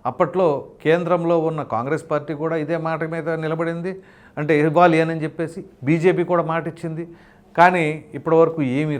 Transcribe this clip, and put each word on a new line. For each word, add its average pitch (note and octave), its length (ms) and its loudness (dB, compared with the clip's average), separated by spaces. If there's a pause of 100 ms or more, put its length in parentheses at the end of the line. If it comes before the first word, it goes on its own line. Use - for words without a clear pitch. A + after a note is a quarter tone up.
(100)
అప్పట్లో F3 380 0 (360)
కేంద్రంలో E3+ 520 2 (140)
ఉన్న D#3 100 -6 (140)
కాంగ్రెస్ C#3 360 -2
పార్టీ D3 300 -4
కూడా D#3+ 240 -2
ఇదే E3 120 -4 (120)
మాట D#3+ 160 -4 (100)
మీద D#3+ 140 -8 (160)
నిలబడింది, E3 480 -4 (480)
అంటే D3+ 120 2 (100)
ఇవ్వాలి D#3+ 420 6
అని D#3+ 220 -4
చెప్పేసి D#3 340 -8 (260)
బీజేపీ E3 460 2
కూడా E3+ 100 2 (100)
మాట E3 200 -4
ఇచ్చింది, E3 320 -10 (540)
కానీ F3+ 260 6 (340)
ఇప్పటివరకు E3 420 2 (180)
ఏమీ D3+ 220 -2